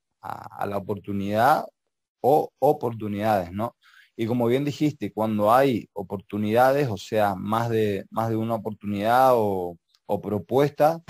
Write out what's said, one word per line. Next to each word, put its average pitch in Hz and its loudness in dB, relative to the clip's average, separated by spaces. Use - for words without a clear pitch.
a, - -12
a 98 -2
la 101 -4
oportunidad 101 0
o 143 2
oportunidades, 107 0
¿no? 107 -6
Y 113 -2
como 120 0
bien 131 2
dijiste, 147 -2
cuando 107 0
hay 127 2
oportunidades, 107 0
o 98 -4
sea, 104 0
más 107 -4
de, 107 -2
más 113 -2
de 113 -2
una 113 -2
oportunidad 107 2
o, 95 0
o 101 -2
propuesta, 143 0